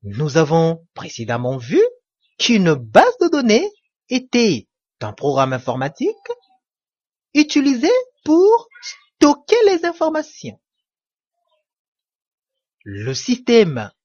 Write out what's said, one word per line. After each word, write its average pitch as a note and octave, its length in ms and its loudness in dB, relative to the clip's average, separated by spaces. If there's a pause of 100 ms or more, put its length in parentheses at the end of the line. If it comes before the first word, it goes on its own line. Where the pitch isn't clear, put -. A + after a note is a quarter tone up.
Nous B2 340 -4
avons E3 560 0
précédemment A#2+ 640 -8
vu C#3 240 0 (560)
qu'une F#3+ 360 2
base C3 480 2
de F4 80 0
données C#4+ 420 0 (380)
était A#3+ 580 -2 (340)
un G#2 120 -10
programme C3+ 400 -2
informatique C#3+ 640 -6 (1160)
utilisé C#4+ 560 0 (340)
pour G4 460 2 (120)
stocker - 840 -2
les F4 200 0
informations. D#4 760 -6 (2250)
Le G#2 300 -10
système G3+ 760 0 (140)